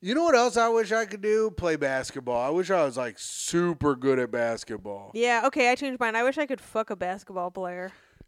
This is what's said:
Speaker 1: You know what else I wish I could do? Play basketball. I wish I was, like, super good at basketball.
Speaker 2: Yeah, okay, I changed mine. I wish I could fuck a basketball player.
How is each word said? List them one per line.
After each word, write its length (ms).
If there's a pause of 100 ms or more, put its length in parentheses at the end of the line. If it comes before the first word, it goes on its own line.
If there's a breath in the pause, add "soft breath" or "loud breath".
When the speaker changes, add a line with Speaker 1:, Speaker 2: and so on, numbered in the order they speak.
Speaker 1:
You 140
know 100
what 120
else 200
I 120
wish 240
I 120
could 180
do? 280
Play 260
basketball. 640
I 100
wish 200
I 140
was, 120
like, 220
super 800
good 220
at 120
basketball. 840
Speaker 2:
Yeah, 320
okay, 240
I 40
changed 260
mine. 160
I 60
wish 160
I 80
could 140
fuck 300
a 60
basketball 540
player. 420 (360 soft breath)